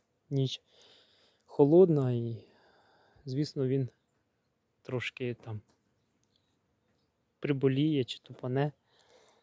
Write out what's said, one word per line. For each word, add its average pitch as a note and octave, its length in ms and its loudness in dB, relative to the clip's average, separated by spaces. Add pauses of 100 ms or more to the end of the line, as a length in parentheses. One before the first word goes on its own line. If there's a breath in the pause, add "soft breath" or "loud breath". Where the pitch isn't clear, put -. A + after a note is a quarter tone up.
(300)
ніч C3+ 320 -4 (800 soft breath)
холодна, D3 680 6
і, A#2 240 -4 (880 soft breath)
звісно, C#3 440 -4
він C3 200 -2 (920)
трошки B2 520 -8
там G#2+ 260 -14 (1800)
приболіє C#3 640 0
чи - 140 -12
тупане. C3 540 -6 (720 soft breath)